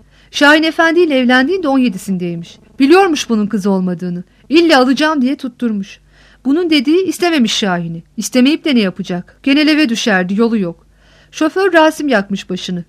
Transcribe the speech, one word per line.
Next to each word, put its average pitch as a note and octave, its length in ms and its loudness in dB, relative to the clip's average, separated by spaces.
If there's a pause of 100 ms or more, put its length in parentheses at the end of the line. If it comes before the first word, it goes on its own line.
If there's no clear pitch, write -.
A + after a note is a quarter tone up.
(320)
Şahin D4+ 320 4
Efendi E4 360 2
ile D#4 180 2
evlendiğinde C4 500 2
on C4+ 120 2
yedisindeymiş. F3+ 800 -4 (200)
Biliyormuş E4+ 500 2
bunun G#3+ 180 0
kızı G3+ 240 -2
olmadığını. F3+ 520 -4 (260)
İlle D#4+ 280 2
alacağım C#4 440 0
diye C4 140 -2
tutturmuş. A3+ 640 -8 (460)
Bunun D#4+ 240 0
dediği D#4 360 2
istememiş D#4+ 480 0
Şahin'i. E3+ 500 -4 (140)
İstemeyip B3+ 480 0
de D4 100 0
ne A#3+ 40 4
yapacak? F3+ 640 -4
Genel C#4+ 240 2
eve D4+ 220 2
düşerdi, G3 500 0
yolu A#3 180 0
yok. F3 280 -6 (460)
Şoför F4+ 420 -2
Rasim D#4 340 2
yakmış G3+ 420 -2
başını. F3+ 400 -8